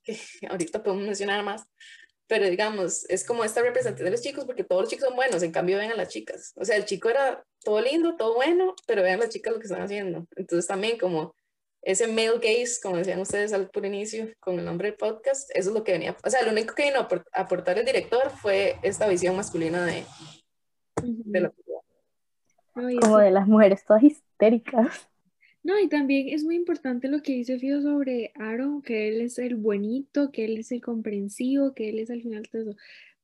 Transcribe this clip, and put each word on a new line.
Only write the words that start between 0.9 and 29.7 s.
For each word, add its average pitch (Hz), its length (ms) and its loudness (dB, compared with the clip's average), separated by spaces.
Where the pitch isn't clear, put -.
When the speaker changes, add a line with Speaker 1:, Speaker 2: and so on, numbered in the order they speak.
Speaker 1:
mencionar 202 400 -2
más, 208 200 -8
pero 202 220 2
digamos, 190 640 -2
es 185 160 -2
como 233 180 0
esta 220 180 -2
representación 240 440 0
de 185 60 -2
los 233 100 -2
chicos, 285 220 -6
porque 247 200 -6
todos 185 180 2
los 220 80 -2
chicos - 180 -2
son 254 80 -4
buenos, 240 260 0
en 165 100 -2
cambio 180 260 0
ven 214 120 -4
a 226 60 -4
las 180 120 -4
chicas, - 480 -12
o - 80 -8
sea, 208 120 2
el 202 80 0
chico 208 260 -2
era 269 320 0
todo 214 180 2
lindo, 330 360 2
todo 220 180 0
bueno, 349 400 2
pero 208 160 2
vean 185 180 2
las - 100 0
chicas - 220 -4
lo 220 60 -4
que 220 80 -14
están 175 160 -6
haciendo, 190 440 -6
entonces 175 300 -2
también 214 320 -2
como 175 360 -2
ese 190 240 2
male 226 320 2
gaze, 233 440 0
como 185 140 -4
decían 180 240 -2
ustedes 202 320 -2
al 190 160 -2
puro 196 180 -4
inicio, 214 540 -6
con 180 180 -4
el 170 60 -6
nombre 175 240 -4
del 208 80 -6
podcast, 220 580 -4
eso 180 140 0
es 220 60 0
lo 220 100 -2
que 196 80 0
venía, - 320 -2
o 214 60 -2
sea, 247 120 4
lo 220 100 2
único 220 220 -2
que 294 100 0
vino 269 160 2
a - 80 -2
apor-, 180 240 -2
aportar 185 460 0
el 240 60 2
director 254 460 0
fue 196 520 0
esta 196 240 0
visión 185 300 2
masculina 175 480 -2
de, 165 200 -2
de 220 380 -2
la 180 80 2
Speaker 2:
Ujú. - 100 -20
Speaker 1:
sociedad. - 220 -12
Speaker 2:
No, 247 160 -4
y 247 80 0
Speaker 3:
Como 214 200 8
Speaker 2:
eso 208 80 10
Speaker 3:
de 190 40 8
las 190 160 4
mujeres 208 380 8
todas 220 180 6
histéricas. 240 1080 4
Speaker 2:
No, 381 160 0
y 370 100 4
también 277 400 2
es 302 160 -2
muy 330 120 0
importante 269 520 -2
lo 294 140 -2
que 285 100 -2
dice 247 260 -2
Fío 277 220 -2
sobre 277 540 -2
Aaron, 262 480 -4
que 214 260 -2
él 220 140 -2
es 240 160 -6
el 247 160 -4
buenito, 220 760 -2